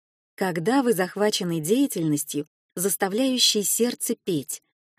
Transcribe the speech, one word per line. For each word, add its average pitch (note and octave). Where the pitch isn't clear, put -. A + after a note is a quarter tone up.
Когда F#3+
вы A#3
захвачены F#3
деятельностью, D#3+
заставляющей G#3
сердце -
петь, D3+